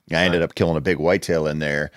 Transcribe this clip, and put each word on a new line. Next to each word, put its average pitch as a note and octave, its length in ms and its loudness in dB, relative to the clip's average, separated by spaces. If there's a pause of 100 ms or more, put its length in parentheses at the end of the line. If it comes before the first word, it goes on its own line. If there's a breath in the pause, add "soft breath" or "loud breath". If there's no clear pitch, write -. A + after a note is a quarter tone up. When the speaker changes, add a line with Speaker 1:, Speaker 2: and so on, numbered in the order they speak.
Speaker 1:
And D#2+ 80 0
I F2 60 4
ended F2 180 2
Speaker 2:
Right. E2 40 2
Speaker 1:
up - 100 -8
killing E2+ 220 2
a D2+ 40 -2
big E2 160 0
whitetail D#2+ 500 0
in D2+ 120 -4
there, D2 380 -2